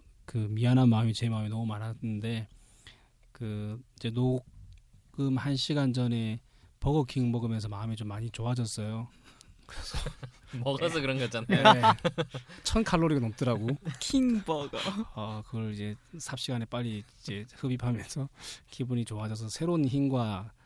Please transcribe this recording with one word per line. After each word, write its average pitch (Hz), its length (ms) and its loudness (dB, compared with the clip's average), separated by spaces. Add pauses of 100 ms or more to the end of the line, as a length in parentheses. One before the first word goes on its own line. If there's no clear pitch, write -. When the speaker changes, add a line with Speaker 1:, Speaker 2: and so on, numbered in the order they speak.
(260)
Speaker 1:
그 - 120 -6 (120)
미안한 120 400 6
마음이 113 240 4
제 117 160 0
마음에 107 200 -2
너무 113 160 -4
많았는데, 110 840 -4 (840)
그 107 480 -6 (180)
이제 117 140 -6
녹음 - 1300 -2
한 139 180 0
시간 135 380 2
전에 117 480 0 (380)
버거킹 135 520 2
먹으면서 113 360 0
마음이 107 280 -4
좀 110 120 -6
많이 107 220 -6
좋아졌어요. 113 760 -2 (580)
그래서 - 320 -8 (340)
Speaker 2:
<laughs> - 320 -8
먹어서 151 380 0
그런 135 160 0
거잖아요. 123 560 6
Speaker 1:
네. 123 80 2 (840)
천 220 220 2
칼로리가 160 340 4
넘더라고. 113 480 0 (320)
Speaker 3:
킹버거. 196 760 0 (380)
Speaker 1:
어, 107 300 -6
그걸 110 280 -4
이제 104 220 -4 (220)
삽시간에 120 480 -4
빨리 113 380 -4 (160)
이제 104 260 -8 (100)
흡입하면서 123 720 -4 (420)
기분이 123 320 -2
좋아져서 107 460 -6
새로운 165 360 2
힘과 117 680 0 (120)